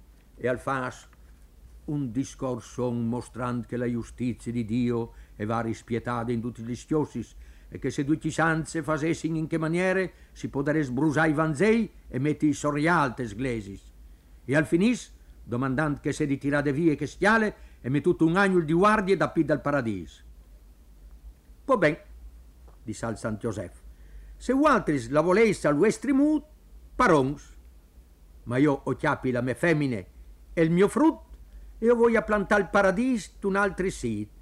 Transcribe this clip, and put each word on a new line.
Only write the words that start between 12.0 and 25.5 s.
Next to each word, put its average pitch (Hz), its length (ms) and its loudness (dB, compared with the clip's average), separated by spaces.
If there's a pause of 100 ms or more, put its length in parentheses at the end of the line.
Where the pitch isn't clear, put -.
e 127 100 -6
metti 147 280 0
i 147 60 4
sorialte 143 760 0
sglesis. 104 680 -8 (520)
E 131 120 0
al 156 100 4
finis, 202 480 0 (280)
domandant 131 580 -2
che 147 120 -4
se 151 120 -2
ritirade 139 480 -2
vie 156 220 2
che 143 120 -6
stiale 214 600 0 (140)
e 120 100 -6
mettutto 160 360 2
un 165 100 2
agnul 190 280 4
di 147 80 -2
guardie 196 440 4
da 151 140 0
pì 165 140 0
dal 147 160 0
paradis. 113 640 -4 (1400)
"Po 254 140 2
ben", 160 180 4 (840)
disse 113 240 -8
al 110 120 -6
San 110 180 -6
Joseph, 107 460 -8 (540)
"se - 160 -4
ualtris 202 560 2
la 147 120 2
voleis 185 440 4